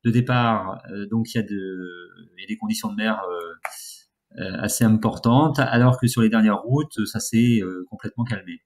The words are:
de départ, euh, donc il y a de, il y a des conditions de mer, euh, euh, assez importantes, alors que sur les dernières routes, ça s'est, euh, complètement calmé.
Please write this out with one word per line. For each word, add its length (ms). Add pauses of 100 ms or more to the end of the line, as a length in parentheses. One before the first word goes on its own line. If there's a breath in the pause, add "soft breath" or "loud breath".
de 80
départ, 680 (100)
euh, 180
donc 240
il 40
y 20
a 40
de, 680 (280)
il 40
y 20
a 40
des 100
conditions 320
de 60
mer, 280
euh, 1200
euh, 160
assez 240
importantes, 720
alors 420
que 80
sur 140
les 80
dernières 320
routes, 440
ça 140
s'est, 440
euh, 260
complètement 340
calmé. 420